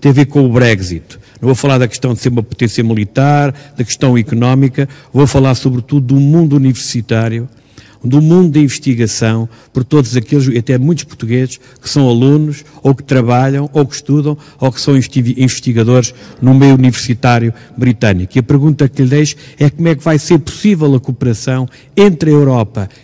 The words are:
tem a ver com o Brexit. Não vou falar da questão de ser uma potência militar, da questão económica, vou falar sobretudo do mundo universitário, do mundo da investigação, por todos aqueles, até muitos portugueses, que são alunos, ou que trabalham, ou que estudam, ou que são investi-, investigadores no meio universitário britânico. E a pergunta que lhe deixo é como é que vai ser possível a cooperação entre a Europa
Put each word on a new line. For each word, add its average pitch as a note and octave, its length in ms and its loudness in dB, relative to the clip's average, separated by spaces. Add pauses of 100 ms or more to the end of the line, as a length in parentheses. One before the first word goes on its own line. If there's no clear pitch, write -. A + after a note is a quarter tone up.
tem C#3+ 100 2
a C3 40 4
ver C#3 120 2
com C#3+ 180 0
o B2 80 0
Brexit. F#2+ 640 -2 (220)
Não A#2+ 80 -2
vou C3 60 4
falar C3+ 240 0
da B2 100 0
questão B2 260 -4
de G#2 60 -8
ser - 80 -2
uma A#2 140 -2
potência A#2 420 -4
militar, C3+ 680 0 (240)
da B2+ 80 -4
questão B2+ 320 0
económica, B2+ 720 0 (240)
vou C#3 140 2
falar C3 280 2
sobretudo B2+ 600 -2
do C#3 60 4
mundo D3+ 340 2
universitário, A#2 960 -2 (560)
do C3+ 160 2
mundo E3+ 300 4
da D3 100 2
investigação, A2+ 880 -2 (240)
por B2 120 -4
todos B2+ 320 0
aqueles, C3 400 0
até B2 200 -2
muitos C#3 280 -2
portugueses, B2 560 -6 (200)
que - 80 -16
são C3+ 200 2
alunos, C#3+ 560 0 (180)
ou C3+ 120 2
que - 80 -16
trabalham, C3+ 680 -2
ou D3 140 0
que - 80 -12
estudam, D3 420 -2 (220)
ou C3 140 -2
que - 80 -12
são C#3+ 160 2
investi-, B2+ 420 -2
investigadores B2 760 0 (280)
no C3 120 4
meio C3+ 220 6
universitário A#2+ 800 0 (220)
britânico. G#2+ 600 0
E B2+ 40 0
a - 20 0
pergunta C#3+ 460 0
que - 140 -2
lhe B2+ 60 2
deixo D3 280 0 (220)
é D3 120 2
como E3 180 -2
é D#3+ 60 2
que C3+ 80 -12
vai D#3+ 160 2
ser E3 200 2
possível D#3 560 0
a B2 60 0
cooperação B2+ 680 -4 (280)
entre F#3+ 340 2
a - 20 4
Europa B2 560 0 (160)